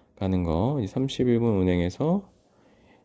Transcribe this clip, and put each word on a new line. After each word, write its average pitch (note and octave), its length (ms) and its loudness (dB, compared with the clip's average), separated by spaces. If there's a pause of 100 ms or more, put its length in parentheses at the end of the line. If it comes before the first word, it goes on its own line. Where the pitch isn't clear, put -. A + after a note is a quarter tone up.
(160)
가는 F#2 280 0
거 F#2 360 0
이제 G2 80 -2
삼십일 B2+ 520 0
분 A#2 180 2
운행해서 F#2 720 0 (760)